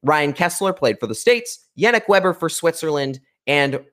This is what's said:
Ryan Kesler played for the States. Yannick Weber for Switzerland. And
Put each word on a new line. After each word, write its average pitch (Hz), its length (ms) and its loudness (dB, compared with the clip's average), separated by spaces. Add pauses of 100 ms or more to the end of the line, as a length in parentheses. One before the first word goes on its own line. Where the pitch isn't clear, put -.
Ryan 147 280 2
Kesler 180 420 -2
played 123 280 0
for 120 40 -6
the 110 80 -6
States. - 540 -2 (100)
Yannick 220 300 2
Weber 185 260 4
for 165 140 -6
Switzerland. 147 720 -2 (260)
And 139 480 0